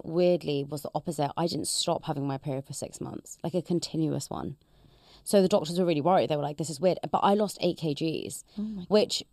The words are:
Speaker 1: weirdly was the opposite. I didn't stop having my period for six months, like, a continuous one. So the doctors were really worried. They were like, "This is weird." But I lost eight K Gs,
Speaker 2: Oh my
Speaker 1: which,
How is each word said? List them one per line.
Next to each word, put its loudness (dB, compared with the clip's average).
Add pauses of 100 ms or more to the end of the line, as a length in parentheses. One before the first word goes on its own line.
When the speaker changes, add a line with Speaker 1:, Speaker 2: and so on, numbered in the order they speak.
Speaker 1:
weirdly 2
was -6
the -8
opposite. -2
I 0
didn't -4
stop -2
having -2
my -2
period -6
for -12
six -10
months, -12
like, -4
a 0
continuous -2
one. -8 (680)
So 6
the 6
doctors 2
were 4
really 2
worried. 4
They 0
were 0
like, -4
"This -4
is -10
weird." 4 (100)
But 0
I 6
lost 0
eight 0
K -2
Gs, -4 (160)
Speaker 2:
Oh -4
my -8
Speaker 1:
which, 2